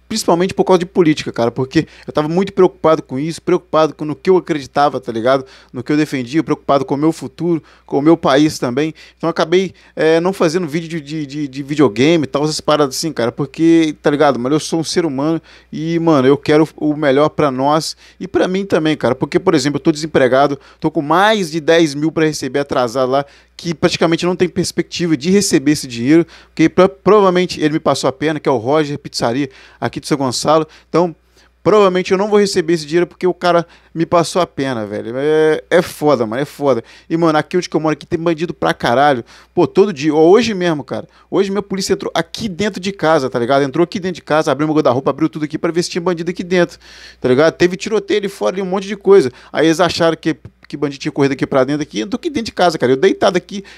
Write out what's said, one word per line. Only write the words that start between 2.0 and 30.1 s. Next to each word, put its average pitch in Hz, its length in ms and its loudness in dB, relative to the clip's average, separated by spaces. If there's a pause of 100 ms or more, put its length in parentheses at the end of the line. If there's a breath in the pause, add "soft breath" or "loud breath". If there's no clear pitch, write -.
eu 127 60 -10
tava 151 160 -2
muito 190 240 -2
preocupado 160 500 2
com 131 160 -10
isso, 156 240 -8
preocupado 156 520 0
com 156 120 -12
no 147 100 -6
que - 140 0
eu 185 80 6
acreditava, 143 600 -2
tá 120 140 -8
ligado? 127 320 0 (280 loud breath)
No 127 100 -8
que 151 100 -4
eu 151 40 0
defendia, 143 460 -2
preocupado 139 420 0
com 147 100 -4
o - 20 -2
meu 156 160 0
futuro, 160 500 -6 (220 soft breath)
com 143 140 -4
o 139 40 0
meu 160 140 6
país 151 420 2
também. 143 360 -4 (220 loud breath)
Então 160 120 -6
eu - 20 0
acabei, 175 440 0 (200 soft breath)
é, 160 240 2
não 180 140 0
fazendo 175 340 -2
vídeo 160 220 -6
de, 160 120 -8
de, 147 260 -10
de, 143 220 -8
de 131 140 -12
videogame 143 640 2
e - 20 -2
tal, 143 180 -4
essas 151 160 -4
paradas 147 360 0
assim, 160 160 -6
cara, 120 180 -2
porque, 160 720 0
tá 156 80 0
ligado, 143 280 2
mano, 127 160 -2
eu 151 60 0
sou - 200 -4
um 147 40 -6
ser 180 200 -2
humano 151 380 -4 (280 soft breath)
e, 165 280 -4
mano, 156 280 2
eu 139 120 4
quero 151 280 2 (100)
o 151 200 -2
melhor 147 320 2
pra 151 220 0
nós 143 440 -2 (240 soft breath)
e 185 80 -10
pra 214 220 -2
mim 190 160 -4
também, 156 320 0
cara, 120 180 0
porque, 151 240 -4
por 175 160 0
exemplo, 143 220 0
eu - 60 -8
tô 165 100 2
desempregado, 143 680 2 (220 soft breath)
tô 160 100 -4
com 165 120 -2
mais 185 480 0
de 160 100 -6
dez 160 340 2
mil 151 160 -2
pra 156 140 0
receber 143 360 -2
atrasado 127 500 -2
lá, 139 160 0 (320 soft breath)
que 170 160 -6
praticamente 170 500 -2
não 175 120 -2
tem 180 120 0
perspectiva 170 680 -4
de 143 140 -2
receber 175 420 2
esse 143 160 -6
dinheiro, 131 360 2 (220 loud breath)
porque 156 220 0
pro-, 185 200 4
provavelmente 185 720 2
ele 151 140 0
me 156 60 -4
passou 143 260 -2
a 131 60 0
perna, 151 260 -4
que 147 100 -4
é 147 40 2
o 131 40 0
Roger 143 400 -2
Pizzaria, 131 540 -4 (300 loud breath)
aqui 120 180 -6
de - 80 -12
São 156 100 -2